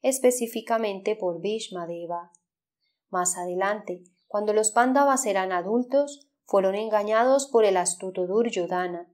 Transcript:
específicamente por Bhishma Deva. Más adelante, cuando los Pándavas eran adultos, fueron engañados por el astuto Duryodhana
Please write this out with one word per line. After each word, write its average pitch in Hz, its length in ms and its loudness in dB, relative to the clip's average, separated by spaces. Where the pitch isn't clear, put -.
específicamente 226 1120 -2
por 180 260 -4
Bhishma 196 460 -8
Deva. 170 460 -10
Más 180 260 -2
adelante, 180 680 -4
cuando 208 260 -2
los 214 200 2
Pándavas 262 520 4
eran 190 280 0
adultos, 247 760 -2
fueron 190 300 2
engañados 220 720 2
por 220 180 4
el 190 120 4
astuto 180 500 -2
Duryodhana 180 880 -2